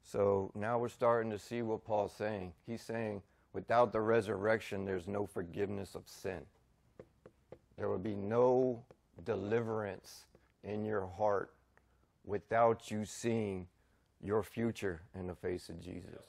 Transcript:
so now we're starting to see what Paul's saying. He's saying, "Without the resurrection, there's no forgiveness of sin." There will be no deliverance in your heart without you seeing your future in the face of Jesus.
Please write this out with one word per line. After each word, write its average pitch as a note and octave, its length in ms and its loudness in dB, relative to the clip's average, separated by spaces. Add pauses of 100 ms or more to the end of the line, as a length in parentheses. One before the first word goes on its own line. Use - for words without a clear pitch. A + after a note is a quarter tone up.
so G2 520 2
now A2 240 0
we're A#2+ 100 0
starting A#2 420 2
to G#2 80 -4
see A#2 220 -6
what A2 240 -2
Paul's G#2 300 0
saying. G2 400 -4 (120)
He's G#2 140 -8
saying, A2 400 -4 (320)
"Without A2+ 400 4
the A2 80 2
resurrection, G#2 840 2
there's F#2 220 -4
no G2+ 180 -2
forgiveness G2 680 -6
of - 140 -12
sin." F#2 380 -8 (1300)
There G2+ 120 -2
will G2+ 100 0
be G#2 160 -4
no B2 680 2 (400)
deliverance A2 1000 -2 (380)
in G#2+ 200 -4
your G#2 220 -2
heart G2+ 460 0 (720)
without A2+ 680 2
you G#2+ 140 -2
seeing G#2 640 -2 (560)
your G2+ 200 0
future G2+ 600 -4 (120)
in F#2 120 -6
the F2+ 80 -6
face F2+ 340 -6
of E2+ 120 -12
Jesus. F2 480 -14